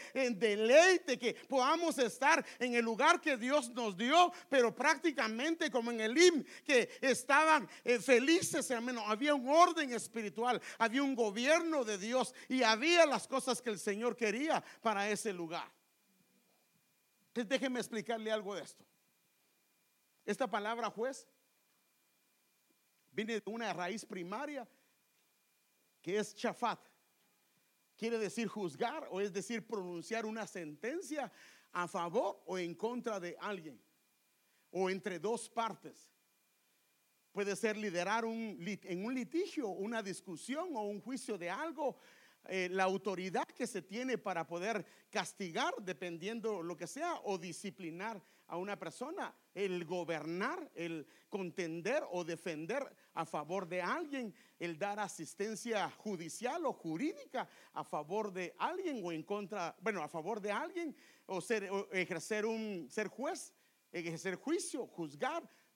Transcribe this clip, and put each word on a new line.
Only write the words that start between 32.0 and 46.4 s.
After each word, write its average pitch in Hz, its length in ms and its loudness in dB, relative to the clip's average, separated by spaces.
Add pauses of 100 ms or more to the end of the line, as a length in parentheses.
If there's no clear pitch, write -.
o 185 140 -6
en 175 160 -4
contra 226 440 -4
de 175 220 -8
alguien, 165 400 -8 (920)
o 185 200 2
entre 190 280 -4
dos 214 300 -2
partes. 202 640 -6 (1200)
Puede 202 240 -2
ser 214 200 0
liderar 208 480 0
un 226 360 -4
lit-, 185 240 -6
en 185 200 -4
un 233 80 -4
litigio, 277 540 -2
una 208 380 -4
discusión 262 720 -8
o 214 60 -2
un 202 180 -6
juicio 233 360 -6
de 175 140 -6
algo. 277 460 -4 (500)
Eh, 185 240 -2
la 190 140 2
autoridad 190 640 0
que - 180 -4
se 190 160 -6
tiene 240 360 -4
para 170 280 -4
poder 180 400 -4 (240)
castigar, 202 680 -2
dependiendo 185 840 -6